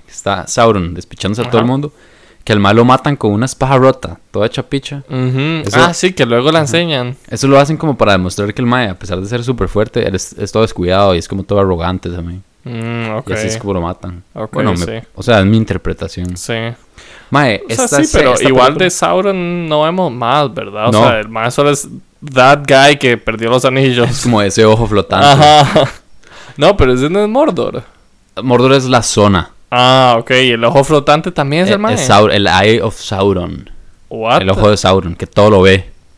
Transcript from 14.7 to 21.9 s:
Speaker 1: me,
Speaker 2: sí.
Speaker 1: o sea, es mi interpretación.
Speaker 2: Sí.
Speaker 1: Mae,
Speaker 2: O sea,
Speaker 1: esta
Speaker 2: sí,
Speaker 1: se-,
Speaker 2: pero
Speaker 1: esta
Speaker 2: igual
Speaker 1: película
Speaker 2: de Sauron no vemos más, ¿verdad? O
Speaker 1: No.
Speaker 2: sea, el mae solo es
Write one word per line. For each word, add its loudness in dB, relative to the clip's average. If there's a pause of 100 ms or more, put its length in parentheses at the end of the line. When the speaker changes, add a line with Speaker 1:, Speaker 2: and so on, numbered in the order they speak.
Speaker 1:
me, -2
Speaker 2:
sí. -8
Speaker 1:
o -12
sea, 2
es 4
mi 4
interpretación. -6
Speaker 2:
Sí. -8 (760)
Speaker 1:
Mae, 0
Speaker 2:
O -6
sea, -2
Speaker 1:
esta 0
Speaker 2:
sí, 2
Speaker 1:
se-, 0
Speaker 2:
pero 4
Speaker 1:
esta 0
Speaker 2:
igual 4
Speaker 1:
película -2
Speaker 2:
de 0
Sauron -2
no 0
vemos -2
más, -2
¿verdad? -6
O 0
Speaker 1:
No. 4
Speaker 2:
sea, 2
el -8
mae -4
solo 0
es -4 (480)